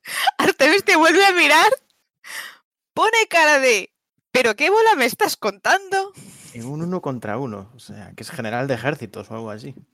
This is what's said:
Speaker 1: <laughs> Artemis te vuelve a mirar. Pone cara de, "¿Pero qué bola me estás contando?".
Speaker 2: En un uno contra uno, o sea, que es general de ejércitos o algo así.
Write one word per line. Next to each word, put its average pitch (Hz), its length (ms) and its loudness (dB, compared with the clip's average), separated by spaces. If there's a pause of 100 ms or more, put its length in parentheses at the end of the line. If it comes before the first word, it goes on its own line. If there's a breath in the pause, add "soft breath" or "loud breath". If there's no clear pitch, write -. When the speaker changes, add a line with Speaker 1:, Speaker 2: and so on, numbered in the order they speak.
Speaker 1:
<laughs> - 340 -4
Artemis 359 460 2
te 370 120 2
vuelve 330 280 4
a 392 80 4
mirar. 330 380 4 (1200 loud breath)
Pone 440 360 0
cara 302 300 4
de, 240 340 0 (380)
"¿Pero 240 260 2
qué 311 140 0
bola 440 260 4
me 262 80 0
estás 339 320 -2
contando?". 381 760 -2 (400)
Speaker 2:
En 117 140 -14
un 151 160 -8
uno 180 200 -6
contra 113 360 -6
uno, 107 360 -10
o 123 60 -20
sea, 101 360 -20
que - 60 -16
es - 80 -16
general 120 380 -6
de 135 60 -2
ejércitos 117 560 -8
o 113 40 -12
algo 113 160 -12
así. 117 240 -16 (200)